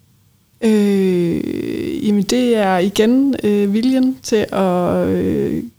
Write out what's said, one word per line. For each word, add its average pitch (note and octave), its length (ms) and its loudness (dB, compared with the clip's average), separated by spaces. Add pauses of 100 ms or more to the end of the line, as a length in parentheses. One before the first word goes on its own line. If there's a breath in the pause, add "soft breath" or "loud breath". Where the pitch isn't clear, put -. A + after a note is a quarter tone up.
(600)
Øh, F#3+ 1500 0
jamen, G3+ 160 2
det A#3+ 340 0
er F#3+ 200 0
igen, A3+ 680 2
øh, G3+ 300 0
viljen C4 500 0
til G#3+ 280 0
at, F3+ 560 0
øh, F3+ 560 -2 (160)